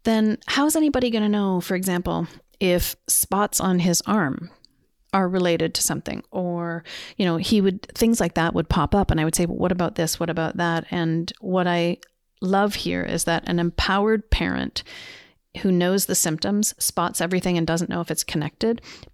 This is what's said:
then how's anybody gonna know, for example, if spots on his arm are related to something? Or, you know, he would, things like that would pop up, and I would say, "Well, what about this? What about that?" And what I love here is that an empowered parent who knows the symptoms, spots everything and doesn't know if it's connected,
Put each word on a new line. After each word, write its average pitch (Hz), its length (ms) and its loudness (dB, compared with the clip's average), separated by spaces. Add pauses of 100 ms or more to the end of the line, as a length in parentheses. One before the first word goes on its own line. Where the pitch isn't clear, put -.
then 220 420 2
how's 302 300 0
anybody 262 340 2
gonna 214 180 0
know, 196 320 2
for 185 140 -4
example, 175 540 -2 (320)
if 180 340 2 (140)
spots - 520 0
on 185 200 2
his 170 260 2
arm 170 420 0 (640)
are 190 160 2
related 170 460 0
to - 80 -2
something? - 480 -4
Or, 170 540 -6 (320)
you 202 80 0
know, 170 120 2
he 202 240 2
would, 190 220 2 (140)
things 226 240 4
like 170 140 0
that 165 200 0
would 165 140 0
pop 151 260 2
up, 202 160 4
and 160 100 0
I 156 40 2
would 160 100 0
say, 175 120 2
"Well, 170 120 -6
what 180 140 0
about 180 240 -2
this? 160 240 -2
What 165 100 -2
about 165 280 -4
that?" 170 340 0
And 165 480 -2
what 185 260 0
I 175 300 2 (440)
love 196 360 2
here 175 260 -4
is - 220 -2
that 165 240 0
an 175 100 0
empowered 202 720 0
parent - 540 -2 (800)
who 190 100 2
knows 180 340 2
the 180 80 -2
symptoms, 196 640 0
spots - 420 -2
everything 180 380 0
and 165 80 0
doesn't 165 240 0
know 175 100 -2
if 170 120 -6
it's - 100 -4
connected, 220 580 -2 (340)